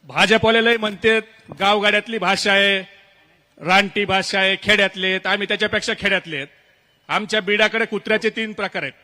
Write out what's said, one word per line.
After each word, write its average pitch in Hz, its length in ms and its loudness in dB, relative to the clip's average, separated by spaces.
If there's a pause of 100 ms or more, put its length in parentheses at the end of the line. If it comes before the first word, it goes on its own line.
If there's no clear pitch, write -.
भाजपवाले 220 600 2
लय 233 120 2
म्हणतेत, 220 460 0 (380)
गावगाड्यातली 208 580 0
भाषा 190 340 0
आहे, 196 280 4 (840)
रानटी 196 400 2
भाषा 190 360 -2
आहे, 190 220 2
खेड्यातले 190 440 0
आहेत, 185 200 -2
आम्ही 202 220 -2
त्याच्यापेक्षा 214 500 -2
खेड्यातले 185 380 -2
आहेत. 139 100 -8 (640)
आमच्या 208 320 -2
बीडाकडे 208 440 0
कुत्र्याचे 214 460 -2
तीन 220 220 -6
प्रकार 190 300 -6
आहेत 135 100 -10 (120)